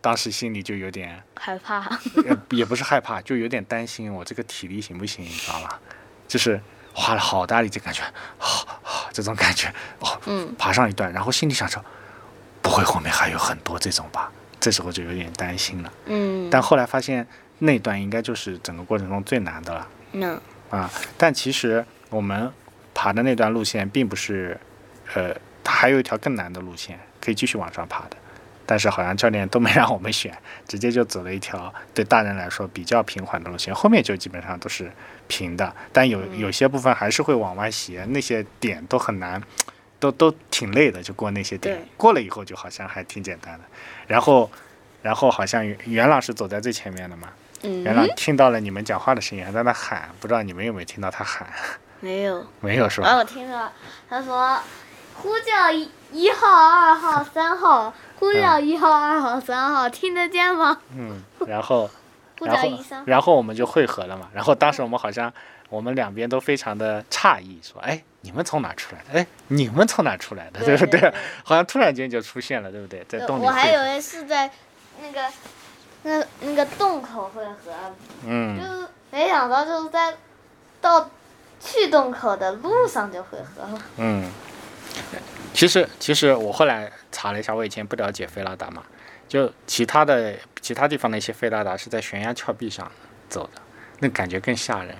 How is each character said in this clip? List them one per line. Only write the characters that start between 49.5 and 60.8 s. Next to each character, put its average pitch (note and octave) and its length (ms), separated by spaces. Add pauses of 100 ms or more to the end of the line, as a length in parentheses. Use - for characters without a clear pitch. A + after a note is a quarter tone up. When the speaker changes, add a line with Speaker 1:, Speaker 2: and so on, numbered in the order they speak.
Speaker 1:
那 A#2+ 80
喊， E2 380 (100)
不 A2 80
知 G#2+ 60
道 A2+ 100
你 F#2+ 80
们 F#2 140
有 A2+ 80
没 F#2 80
有 F2 40
听 - 140
到 G2 100
他 - 140
喊？ - 240 (540)
Speaker 2:
没 F#3+ 220
有。 F#3 220 (140)
Speaker 1:
没 G#2 160
有 - 140
是 - 100
吧？ - 80
Speaker 2:
啊， A#3+ 80
我 A#3+ 80
听 B3+ 260
到 B3 80
了， A3+ 140 (380)
他 B3+ 120
说 B3+ 380 (560)
：“呼 G4 140 (100)
叫 G#4 320
一， D#4 180 (220)
一 E4+ 200
号、 A4+ 160
二 E4 460
号、 D#4 300
三 E4 340
号， C4 360 (260)
呼 G4 140
叫 F#4 260
一 D4+ 180
号、 D#4 120
Speaker 1:
嗯。 D4+ 120
Speaker 2:
二 D4+ 180
号、 C4 200
三 B3+ 340
号， B3+ 160
听 F4+ 260
得 F4 140
见 F4+ 240
吗？” D#4+ 240 (180)